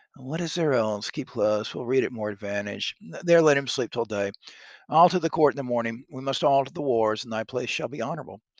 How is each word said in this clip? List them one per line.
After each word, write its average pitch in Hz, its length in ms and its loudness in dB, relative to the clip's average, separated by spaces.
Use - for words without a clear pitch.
What 135 220 -6
is 165 120 -6
there 156 200 2
else? 107 360 0
Keep 135 200 -8
close. 107 440 0
We'll 131 120 -6
read 127 180 2
it - 80 -2
more 110 180 -4
advantage. 101 720 -6
N-, 165 220 -12
there 170 180 6
let 151 140 6
him 139 120 -2
sleep 120 240 -2
till 117 120 -4
day. 101 280 -2
I'll 165 180 8
to 175 120 2
the 160 100 -2
court 147 240 4
in - 40 -8
the 139 60 -6
morning. 120 480 -4
We 135 100 -10
must 135 220 -4
all 139 220 4
to - 80 -16
the - 80 -8
wars, 113 420 2
and 120 80 -12
thy 110 140 -4
place 127 240 -6
shall - 180 -4
be 107 140 -8
honorable. 131 400 -8